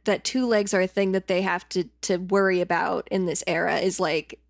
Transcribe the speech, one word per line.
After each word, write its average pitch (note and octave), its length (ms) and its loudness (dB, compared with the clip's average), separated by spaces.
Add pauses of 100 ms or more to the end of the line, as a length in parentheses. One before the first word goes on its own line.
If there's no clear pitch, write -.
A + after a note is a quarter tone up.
that G3+ 200 0
two B3+ 220 -2
legs G#3 280 2
are F#3+ 80 4
a F#3 40 2
thing F#3+ 260 0
that F#3 140 0
they F#3 160 0
have F3+ 280 -2
to, F3+ 140 0 (180)
to F#3+ 140 0
worry F#3+ 440 2
about F3 500 -2
in F#3+ 160 0
this D#3 200 -2
era E3+ 320 0
is, F#3 220 0
like, D#3 500 -2